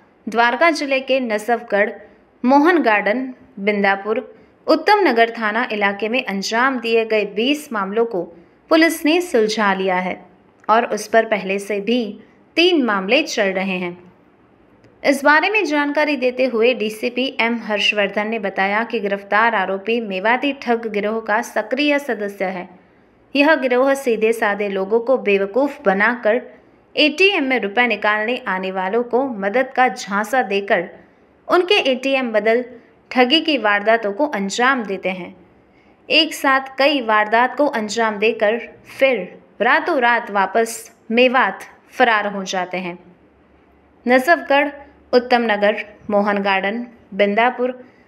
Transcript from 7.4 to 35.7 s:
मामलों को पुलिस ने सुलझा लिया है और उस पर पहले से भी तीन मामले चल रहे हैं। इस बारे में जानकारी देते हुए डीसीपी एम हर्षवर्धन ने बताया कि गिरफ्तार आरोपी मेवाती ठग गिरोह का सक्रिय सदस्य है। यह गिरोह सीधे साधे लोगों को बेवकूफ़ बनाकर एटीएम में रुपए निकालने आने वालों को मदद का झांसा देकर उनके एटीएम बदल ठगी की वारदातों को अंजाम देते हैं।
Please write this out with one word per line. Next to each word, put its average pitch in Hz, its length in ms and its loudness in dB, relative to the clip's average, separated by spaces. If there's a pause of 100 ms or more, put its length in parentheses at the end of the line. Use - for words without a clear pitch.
मामलों 208 320 -2
को 196 180 -4 (460)
पुलिस 320 360 2
ने 320 160 2
सुलझा 214 540 0
लिया 190 220 -2
है 185 300 -6 (420)
और 226 160 4
उस 214 220 -6
पर 226 180 4
पहले 196 340 -2
से 202 220 -6
भी 220 400 -4 (360)
तीन 339 280 4
मामले 214 380 0
चल 233 240 -2
रहे 190 320 -2
हैं। 175 320 -10 (960)
इस 277 200 0
बारे 311 260 4
में 427 140 0
जानकारी 294 520 0
देते 247 280 -2
हुए 240 300 2
डीसीपी 233 680 -4
एम 233 160 0
हर्षवर्धन 208 680 -2
ने 220 120 -4
बताया 196 460 -2
कि 226 160 -6
गिरफ्तार 202 540 0
आरोपी 196 460 -2
मेवाती 226 520 -2
ठग 233 340 -4
गिरोह 208 340 -4
का 220 220 -2
सक्रिय 277 560 -2
सदस्य 202 460 -6
है। 185 240 -8 (680)
यह 294 180 4
गिरोह 262 400 2
सीधे 226 380 0
साधे 208 360 -2
लोगों 196 320 -2
को 247 180 0
बेवकूफ़ 202 680 0
बनाकर 214 560 2 (540)
एटीएम 302 480 2
में 262 160 0
रुपए 202 260 0
निकालने 214 640 -2
आने 185 220 -4
वालों 190 320 -2
को 240 220 -2
मदद 240 520 -2
का 254 120 4
झांसा 214 540 -2
देकर 196 460 -2 (600)
उनके 359 260 2
एटीएम 262 580 0
बदल 226 320 2 (460)
ठगी 254 300 4
की 294 180 0
वारदातों 208 540 2
को 285 140 -2
अंजाम 233 580 -2
देते 190 240 -6
हैं। 180 280 -10 (760)